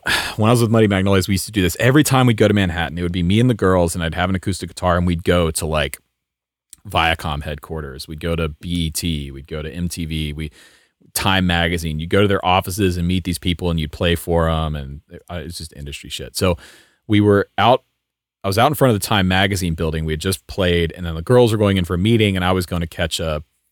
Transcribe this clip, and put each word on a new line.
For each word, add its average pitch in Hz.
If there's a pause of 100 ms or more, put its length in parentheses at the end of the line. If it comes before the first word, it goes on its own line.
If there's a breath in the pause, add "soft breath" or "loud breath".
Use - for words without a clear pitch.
(180)
<sighs> -
when 107
I 117
was 120
with 110
Muddy 110
Magnolias, 98
we 98
used 92
to 107
do 104
this. 90
Every 131
time 131
we'd 117
go 107
to 104
Manhattan, 87
it 87
would 87
be 90
me 95
and 123
the 117
girls, 92
and 87
I'd 82
have 90
an 95
acoustic 90
guitar, 90
and 87
we'd 87
go 87
to, 82
like, 76 (880)
Viacom 82
headquarters. 73
We'd 78
go 85
to 80
B 85
E 80
T. 76
We'd 67
go 78
to 78
M 87
T 85
V. 78
We, 78 (640 soft breath)
Time 95
Magazine. 85
You'd 85
go 98
to 104
their 98
offices 92
and 85
meet 92
these 90
people, 87
and 82
you'd 76
play 87
for 82
'em, 78
and 71 (100)
it, 85
uh, 87
it's 85
just 82
industry 71
shit. -
So 90 (500 loud breath)
we 104
were 101
out, 113 (580)
I 98
was 98
out 120
in 151
front 127
of 98
the -
Time 98
Magazine 92
building. 80
We 78
had 78
just -
played, 87
and 87
then 82
the 80
girls 123
were 110
going 101
in 90
for 92
a 87
meeting, 107
and 90
I 90
was 92
gonna 85
catch -
a 78 (260)